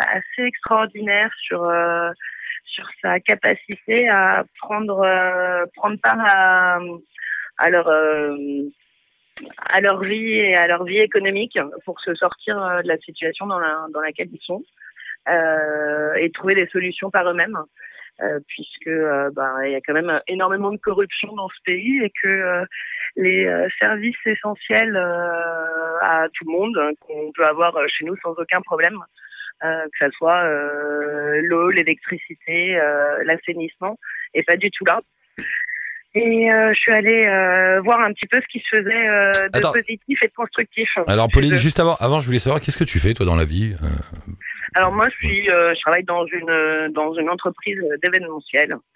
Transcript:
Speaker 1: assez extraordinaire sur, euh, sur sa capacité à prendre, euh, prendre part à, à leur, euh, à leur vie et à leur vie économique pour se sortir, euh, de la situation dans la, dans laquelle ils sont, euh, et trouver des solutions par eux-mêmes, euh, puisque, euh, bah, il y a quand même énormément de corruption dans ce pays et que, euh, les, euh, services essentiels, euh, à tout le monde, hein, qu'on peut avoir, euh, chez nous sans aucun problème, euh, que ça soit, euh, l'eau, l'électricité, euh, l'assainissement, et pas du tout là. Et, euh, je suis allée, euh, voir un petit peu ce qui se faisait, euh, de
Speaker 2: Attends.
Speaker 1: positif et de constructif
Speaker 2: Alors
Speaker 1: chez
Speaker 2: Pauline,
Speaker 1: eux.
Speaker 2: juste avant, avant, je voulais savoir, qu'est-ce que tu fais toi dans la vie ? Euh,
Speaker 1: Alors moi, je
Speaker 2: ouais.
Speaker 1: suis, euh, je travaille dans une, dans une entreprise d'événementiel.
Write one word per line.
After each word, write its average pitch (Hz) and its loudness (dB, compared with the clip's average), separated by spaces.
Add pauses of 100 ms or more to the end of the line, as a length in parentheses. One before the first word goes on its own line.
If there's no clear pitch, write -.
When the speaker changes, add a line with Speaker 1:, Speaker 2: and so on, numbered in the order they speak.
(140)
Speaker 1:
assez 190 -4
extraordinaire 220 0 (100)
sur, 175 -4
euh, 170 0 (540)
sur - -10 (140)
sa 185 0
capacité 214 0
à 190 4 (160)
prendre, 208 -4
euh, 180 2 (100)
prendre 208 -2
part - 2
à, 185 6 (800)
à 165 4
leur, 170 4
euh, 156 2 (1400)
à 190 4
leur 196 2
vie 220 -2
et 208 2
à 170 6
leur 175 2
vie 180 -2
économique 202 0 (280)
pour 180 -10
se 180 -4
sortir, 190 -4
euh, 180 -2
de 175 -4
la 160 0
situation 165 -8
dans 190 -4
la, 160 -2
dans 151 -6
laquelle 156 -6
ils 165 -16
sont, 190 -8 (680)
euh, 151 0
et 165 0
trouver 185 -2
des 185 2
solutions 180 -6
par 185 2
eux-mêmes, 175 -2 (640)
euh, 147 -2
puisque, - -14
euh, 147 0
bah, 135 -2 (120)
il 139 -2
y 139 -2
a 131 -4
quand 151 -4
même 160 0
énormément 190 0
de 208 -6
corruption 202 -2
dans 196 -6
ce - -20
pays 208 0
et 202 -2 (100)
que, 196 0
euh, 185 0 (500)
les, 185 2
euh, 175 0 (140)
services 214 0 (100)
essentiels, 214 0
euh, 170 -4
à 160 2
tout - -10
le 160 -6
monde, 202 0
hein, 151 2 (100)
qu'on 151 -10
peut 170 2
avoir, 165 2
euh, 147 0
chez 156 -4
nous 175 -4
sans 170 -4
aucun 170 -2
problème, 170 0 (680)
euh, 160 -2
que 151 -2
ça 139 0
soit, 170 2
euh, 147 -2
l'eau, 170 2
l'électricité, 170 -2
euh, 147 2
l'assainissement, 170 -4 (360)
et - 0
pas 170 2
du 202 0
tout - -10
là. 175 2 (1120)
Et, 226 4
euh, 220 4
je 220 0
suis - 2
allée, 220 4
euh, 190 4
voir 233 4
un 208 2
petit - -8
peu 247 2
ce - -10
qui 247 -10
se - 0
faisait, 214 0
euh, 202 4 (220)
de - 0
Speaker 2:
Attends. 165 2
Speaker 1:
positif 233 -4
et 226 4
de - -20
constructif 226 -4 (180)
Speaker 2:
Alors 175 4
Speaker 1:
chez 110 4
Speaker 2:
Pauline, 143 6
Speaker 1:
eux. - 4
Speaker 2:
juste 143 2
avant, 165 4
avant, 139 2
je 139 -4
voulais 123 2
savoir, 139 0
qu'est-ce - -2
que - 0
tu - 0
fais 101 4
toi 104 0
dans 87 4
la 82 4
vie ? 95 -2
Euh, 76 -2 (880)
Speaker 1:
Alors 185 4
moi, 214 2
je - -4
Speaker 2:
ouais. 196 0
Speaker 1:
suis, 202 0
euh, 170 4
je 165 -6
travaille 175 2
dans 175 0
une, 156 0
dans 156 -2
une 165 -2
entreprise 196 -4 (240)
d'événementiel. 160 -2 (260)